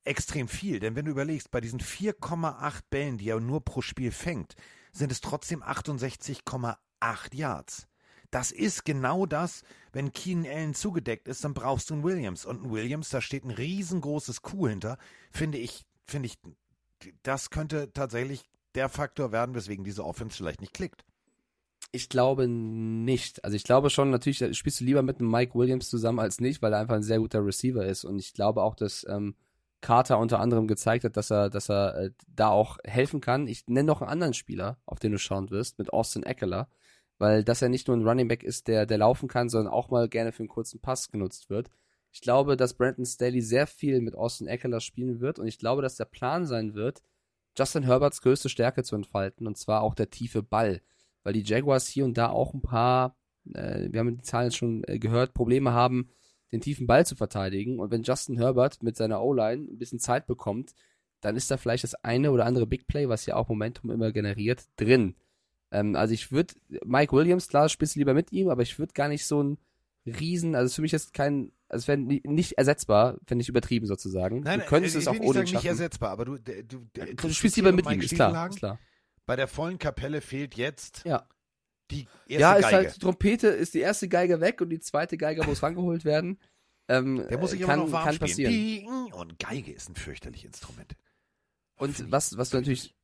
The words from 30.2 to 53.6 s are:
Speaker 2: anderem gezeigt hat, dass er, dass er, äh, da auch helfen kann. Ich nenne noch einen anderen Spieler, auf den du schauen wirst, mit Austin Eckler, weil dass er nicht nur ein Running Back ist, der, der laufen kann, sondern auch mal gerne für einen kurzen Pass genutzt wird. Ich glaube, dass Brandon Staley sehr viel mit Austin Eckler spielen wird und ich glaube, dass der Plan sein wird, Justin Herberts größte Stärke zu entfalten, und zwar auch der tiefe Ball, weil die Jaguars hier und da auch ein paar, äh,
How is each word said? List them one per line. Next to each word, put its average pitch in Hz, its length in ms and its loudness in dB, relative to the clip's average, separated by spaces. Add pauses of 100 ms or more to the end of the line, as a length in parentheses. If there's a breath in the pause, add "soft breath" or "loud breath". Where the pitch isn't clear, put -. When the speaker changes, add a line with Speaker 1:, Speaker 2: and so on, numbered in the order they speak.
Speaker 2:
anderem 113 260 4
gezeigt 113 380 0
hat, 110 140 0
dass 104 120 -4
er, 104 200 4
dass 101 180 -6
er, 101 280 2
äh, 92 140 -4 (240)
da 107 140 4
auch 104 360 4
helfen 131 360 0
kann. 135 260 0
Ich 117 220 -10
nenne 131 180 4
noch 151 140 2
einen 107 100 -6
anderen 160 220 0
Spieler, - 540 -6
auf - 120 -10
den 107 140 0
du 98 60 0
schauen 98 320 -4
wirst, 104 280 -6
mit - 140 -4
Austin - 300 0
Eckler, 95 460 -4 (500 soft breath)
weil 107 260 6
dass 117 160 2
er 127 80 2
nicht 127 180 -2
nur 127 80 4
ein 110 140 2
Running 123 180 4
Back 117 180 -2
ist, - 220 -6
der, 107 200 4
der 110 100 2
laufen 120 320 4
kann, 120 220 0
sondern 113 200 2
auch 120 200 0
mal 120 180 4
gerne 113 240 -2
für - 60 -18
einen 110 100 -6
kurzen - 320 -10
Pass - 300 -6
genutzt - 400 -6
wird. 110 180 -4 (440)
Ich - 100 -20
glaube, 135 340 4
dass 123 160 2
Brandon 123 320 0
Staley 123 380 0
sehr 123 240 2
viel 135 340 0
mit 113 160 -4
Austin 113 300 -4
Eckler 120 340 -4
spielen 120 400 -6
wird 139 180 -4
und 110 80 -6
ich 110 120 -8
glaube, 131 240 -2
dass 131 140 -4
der 113 100 -6
Plan 156 400 -4
sein 110 260 -4
wird, 107 300 -6 (520)
Justin 135 280 0
Herberts 131 400 4
größte 135 260 4
Stärke 123 360 0
zu - 120 -4
entfalten, 98 500 -4
und 104 120 -6
zwar 107 240 0
auch 110 120 0
der 107 140 0
tiefe 117 340 -4
Ball, 107 380 0 (440)
weil 104 100 -2
die 110 80 0
Jaguars 131 440 2
hier 135 200 0
und 120 100 0
da 117 140 2
auch - 240 0
ein 127 80 -6
paar, 127 560 2 (340)
äh, - 400 -6